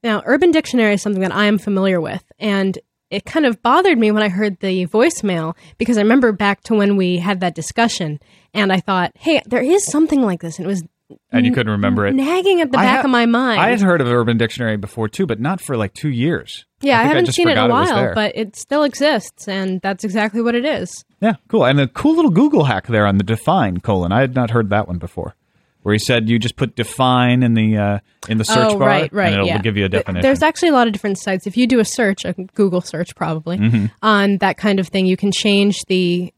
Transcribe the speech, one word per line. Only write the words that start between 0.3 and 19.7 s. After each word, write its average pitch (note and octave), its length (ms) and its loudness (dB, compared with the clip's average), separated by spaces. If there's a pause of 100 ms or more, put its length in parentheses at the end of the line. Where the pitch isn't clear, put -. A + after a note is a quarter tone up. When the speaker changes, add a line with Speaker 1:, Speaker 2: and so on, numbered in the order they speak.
Speaker 1:
Dictionary B3 440 2
is G3+ 80 -2
something G3+ 200 -2
that F#3 120 -2
I G#3 120 2
am G#3 120 2
familiar F#3+ 420 0
with, - 240 -8 (140)
and G3 400 -2 (320)
it G3 140 -8
kind D#4 220 0
of A#3 160 -2
bothered D#4 360 4
me A3 140 4
when G#3+ 100 2
I G#3 60 2
heard G3 320 -2
the F#3 260 -2
voicemail F#3+ 680 0 (220)
because A#3 200 0
I G#3 40 2
remember A#3+ 300 4
back G3+ 320 -2
to A3+ 100 -2
when G3+ 220 2
we F3+ 220 0
had F3+ 220 -4
that F3 140 -4
discussion, E3 640 -4 (340)
and G3+ 180 0
I F#3 80 2
thought, F3+ 360 -2
"Hey, D#4 300 -2
there A#3+ 160 -2
is F4 240 2
something D#4 360 0
like F#3 180 -2
this," E3 180 -10
and E3 80 -8
it - 20 -4
was F#3+ 160 -4 (480)
Speaker 2:
And B2 120 2
you B2 60 2
Speaker 1:
n-, - 40 0
Speaker 2:
couldn't A2+ 180 0
remember G2+ 340 0
it. G2+ 80 0
Speaker 1:
nagging F4 460 0
at D4+ 120 0
the C4+ 60 2
Speaker 2:
I - 40 4
Speaker 1:
back C4 180 2
Speaker 2:
ha-, C4+ 60 -2
Speaker 1:
of C4+ 40 2
my A#3+ 160 2
mind. A#3 340 0
Speaker 2:
I G3 100 2
had A#3+ 100 0
heard F3+ 200 4
of C3 80 0
Urban A#2+ 300 2
Dictionary A2+ 380 -2
before G#2+ 320 -6
too, F#3+ 180 -4
but A2+ 140 -6
not F3 200 -4
for, C3+ 160 -6
like, G#2 180 -2
two D3+ 160 -6
years. B2+ 540 -4 (180)
Speaker 1:
Yeah, C#4 160 2
Speaker 2:
I - 20 2
Speaker 1:
I - 20 2
Speaker 2:
think - 20 2
I C4+ 40 2
Speaker 1:
haven't E4 180 2
Speaker 2:
just - 100 -2
Speaker 1:
seen E4+ 120 2
it D#4+ 40 2
in B3 60 2
a G#3+ 40 2
Speaker 2:
forgot A#3+ 80 4
it A#3+ 100 2
was E4 100 0
Speaker 1:
while, - 140 0
Speaker 2:
there. F#2 100 -4
Speaker 1:
but G#3+ 220 -2
it G#3+ 200 -8
still D4 280 -2
exists, C#4 640 -2
and F#3+ 340 -4